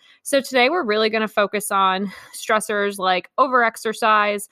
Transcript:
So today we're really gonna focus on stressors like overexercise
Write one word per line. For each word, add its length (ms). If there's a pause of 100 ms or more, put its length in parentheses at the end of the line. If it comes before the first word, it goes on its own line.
(220)
So 200
today 280
we're 160
really 240
gonna 180
focus 440
on 420 (220)
stressors 640
like 400
overexercise 1120